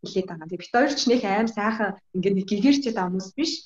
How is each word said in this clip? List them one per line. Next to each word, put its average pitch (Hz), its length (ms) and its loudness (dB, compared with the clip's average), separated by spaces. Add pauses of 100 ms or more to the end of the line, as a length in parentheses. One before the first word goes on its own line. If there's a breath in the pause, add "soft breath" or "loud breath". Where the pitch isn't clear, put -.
хэлээд 190 240 -4
байгаа. 160 200 -10
Тэгээ 175 120 -8
бид - 120 -18
хоёр 285 200 4
ч - 160 -4
нэг 247 140 4
аим 214 260 0
сайхан 214 420 0 (220)
ингээд 190 240 2
нэг 190 80 -2
гэгэрчээд 247 480 2
байгаа 185 160 -2
хүмүүс 190 240 -4
биш. 320 200 -2 (120)